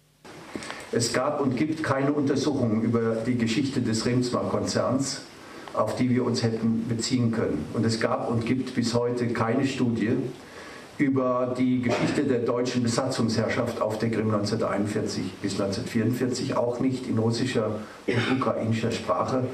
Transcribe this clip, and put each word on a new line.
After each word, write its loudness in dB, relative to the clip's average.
Es 0
gab 0
und 2
gibt -2
keine 2
Untersuchungen 0
über 2
die 0
Geschichte 0
des 0
Remsmar-Konzerns, 0
auf 0
die 2
wir 4
uns 2
hätten 0
beziehen 2
können. 0
Und 2
es 2
gab 0
und 0
gibt 0
bis 2
heute 2
keine 2
Studie 2
über 2
die 2
Geschichte 2
der 2
deutschen 0
Besatzungsherrschaft 0
auf 0
der 0
Krim 0
neunzehnhunderteinundvierzig -2
bis -2
neunzehnhundertvierundvierzig, 0
auch 0
nicht 0
in 0
russischer 0
und 2
ukrainischer 0
Sprache, 0